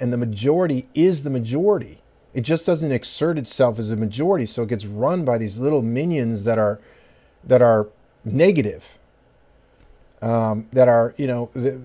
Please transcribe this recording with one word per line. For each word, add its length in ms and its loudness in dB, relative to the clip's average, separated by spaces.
and 100 -2
the 60 -2
majority 760 0
is 300 2
the 60 -6
majority. 720 -2
It 80 -6
just 240 -2
doesn't 260 0
exert 460 -2
itself 400 0
as 140 -4
a 40 -4
majority, 500 -2
so 180 -6
it 60 -6
gets 160 -6
run 400 -2
by 120 0
these 220 -6
little 220 0
minions 640 -2
that 120 0
are, 220 0
that 180 4
are 280 4
negative, 720 0
um, 520 -2
that 140 6
are, 300 4
you 100 -4
know, 260 -4
th-, 320 -2